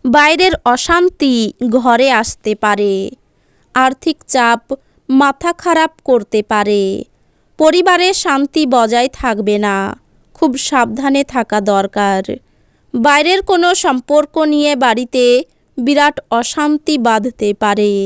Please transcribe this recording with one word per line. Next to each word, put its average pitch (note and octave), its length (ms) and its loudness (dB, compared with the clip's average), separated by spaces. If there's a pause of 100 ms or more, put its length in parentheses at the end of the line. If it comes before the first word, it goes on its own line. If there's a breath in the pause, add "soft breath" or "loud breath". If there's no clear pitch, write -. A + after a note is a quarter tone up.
বাইরের D#4 480 2 (120)
অশান্তি C#4+ 680 0 (380)
ঘরে B3 380 2
আসতে A3 440 -2
পারে। G3+ 380 -2 (800)
আর্থিক C4 420 0 (100)
চাপ A#3 340 0 (480)
মাথা C#4 440 2
খারাপ D#4+ 380 0 (120)
করতে A3+ 360 0 (100)
পারে। G#3 340 0 (760)
পরিবারে F4 540 2
শান্তি C#4+ 540 -2
বজায় A#3+ 460 0
থাকবে G#3 440 -2
না, G3+ 180 -2 (600)
খুব B3+ 240 0
সাবধানে C4+ 640 -2
থাকা A3+ 380 -4
দরকার। G3 600 -2 (720)
বাইরের D4 500 2
কোনো F4 320 2
সম্পর্ক D4 580 -2 (120)
নিয়ে D4 300 0
বাড়িতে B3 500 0 (520)
বিরাট C#4+ 380 0 (160)
অশান্তি D4 680 -2
বাঁধতে A3 520 -2 (100)
পারে। G#3 320 0 (140)